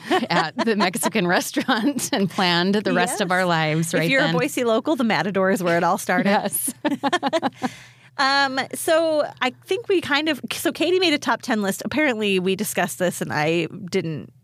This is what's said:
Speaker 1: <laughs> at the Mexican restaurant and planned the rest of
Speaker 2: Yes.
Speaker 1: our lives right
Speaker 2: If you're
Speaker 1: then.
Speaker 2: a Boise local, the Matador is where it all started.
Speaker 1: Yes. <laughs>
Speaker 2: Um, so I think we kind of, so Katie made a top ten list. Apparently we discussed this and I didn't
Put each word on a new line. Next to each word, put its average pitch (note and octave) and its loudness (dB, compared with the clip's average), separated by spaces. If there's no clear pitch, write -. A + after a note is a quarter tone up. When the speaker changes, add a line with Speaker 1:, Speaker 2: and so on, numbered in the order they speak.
Speaker 1:
<laughs> - 0
at A#3 0
the A3 0
Mexican A3+ 0
restaurant A#3+ 0
and G3 2
planned F3+ 2
the F#3+ 0
rest F3+ 0
of F#3 0
Speaker 2:
Yes. F#3 -2
Speaker 1:
our F#3 4
lives D#3+ 0
right D#3+ 2
Speaker 2:
If E3+ 0
you're C4+ 4
Speaker 1:
then. - 0
Speaker 2:
a B3 0
Boise C4 -2
local, A#3 0
the B3+ 0
Matador F#3+ 0
is F3 0
where E3+ 2
it F3 2
all F3+ 2
started. F#3 0
Speaker 1:
Yes. G3+ -2
<laughs> C#4+ -2
Speaker 2:
Um, C4+ 2
so D#4+ 2
I B3+ 2
think F#4+ -4
we F4+ 2
kind C#4+ 0
of, D4 -2
so - -4
Katie F4+ 0
made E4 2
a C#4+ 2
top B3+ -2
ten G#3+ -2
list. F#3+ -4
Apparently A3+ 2
we F#3 0
discussed F#3 -2
this F3+ 0
and D3 -6
I D#3+ 0
didn't D#3+ -4